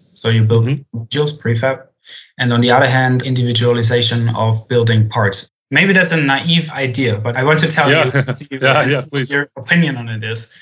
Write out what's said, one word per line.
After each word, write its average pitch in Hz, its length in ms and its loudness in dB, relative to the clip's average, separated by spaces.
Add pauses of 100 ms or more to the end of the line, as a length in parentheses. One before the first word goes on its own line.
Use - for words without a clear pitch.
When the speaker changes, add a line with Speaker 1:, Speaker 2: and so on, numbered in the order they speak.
(160)
Speaker 1:
So - 140 -2
you 113 160 2
build 113 200 2
Speaker 2:
Mm-hmm. 135 320 -6
Speaker 1:
modules, 147 400 -4
prefab. 120 400 -2 (600)
And 123 160 0
on 117 80 2
the 123 100 2
other 131 160 4
hand, 127 360 0
individualization 120 1080 0
of 110 400 -2
building 113 400 2
parts. 104 400 -2 (220)
Maybe 180 200 4
that's 175 220 4
a 160 80 0
naive 156 500 0
idea, 127 460 -2
but 117 180 -4
I 131 80 -2
want 156 180 2
to 156 60 0
tell 143 240 0
Speaker 2:
Yeah. 156 140 2 (200)
Speaker 1:
you, 143 80 -6
Speaker 2:
<laughs> 139 60 -8
Speaker 1:
see - 80 -14 (140)
Speaker 2:
Yeah, 135 220 2
Speaker 1:
and 131 80 0
Speaker 2:
yeah, 143 80 0
Speaker 1:
see - 40 -6
what 151 80 -14
Speaker 2:
please. 139 220 -4
Speaker 1:
your 143 240 -2
opinion 143 400 0
on 117 100 -10
it 110 160 -8
is. 113 380 -10